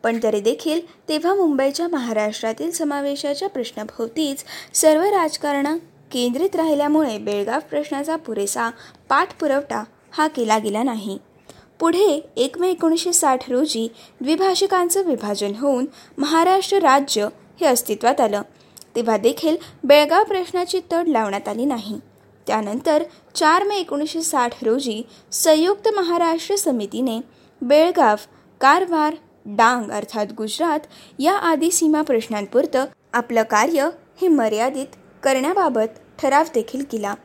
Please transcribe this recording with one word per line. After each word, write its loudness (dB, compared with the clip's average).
पण -2
तरी 0
देखील -2
तेव्हा 0
मुंबईच्या 0
महाराष्ट्रातील -4
समावेशाच्या -4
प्रश्नभोवतीच -6
सर्व 6
राजकारण 0
केंद्रित -2
राहिल्यामुळे 2
बेळगाव -2
प्रश्नाचा -4
पुरेसा -4
पाठपुरवठा 0
हा 0
केला 0
गेला -2
नाही. -4
पुढे 4
एक -2
मे 2
एकोणीसशे 0
साठ 0
रोजी 0
द्विभाषिकांचं 2
विभाजन -2
होऊन 0
महाराष्ट्र 2
राज्य 2
हे 2
अस्तित्वात 0
आलं, 0
तेव्हा 0
देखील 0
बेळगाव 6
प्रश्नाची -4
तड 0
लावण्यात -2
आली -4
नाही. -4
त्यानंतर 0
चार 2
मे -2
एकोणीसशे -4
साठ -2
रोजी -2
संयुक्त 2
महाराष्ट्र 0
समितीने -2
बेळगाव, 4
कारवार, 2
डांग 2
अर्थात -6
गुजरात -2
या 2
आदी 0
सीमा 2
प्रश्नांपुरतं 0
आपलं 0
कार्य 2
हे 2
मर्यादित 0
करण्याबाबत 0
ठराव 4
देखील -4
केला. -6